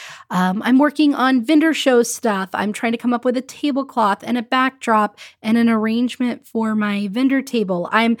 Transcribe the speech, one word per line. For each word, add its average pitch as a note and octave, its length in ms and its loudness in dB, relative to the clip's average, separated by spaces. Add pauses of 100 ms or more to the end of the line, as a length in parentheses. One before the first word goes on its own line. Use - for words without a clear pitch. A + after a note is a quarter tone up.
(300)
um, F#3 340 0
I'm B3+ 140 4
working D4 360 4
on B3+ 300 0
vendor D4+ 300 2
show B3 280 4
stuff. G3 500 -4
I'm G#3 200 -2
trying A#3 200 -4
to A#3 60 -4
come A#3+ 140 -2
up A#3+ 120 -4
with B3+ 120 0
a C4 60 -2
tablecloth B3+ 800 -2
and A#3+ 160 -4
a A#3 40 -4
backdrop A#3 760 -2 (240)
and A3 160 2
an A#3 100 4
arrangement A#3 800 -2
for A3 280 -4
my G#3 340 -2
vendor C4 340 0
table. F#3+ 500 -4
I'm, A3+ 280 2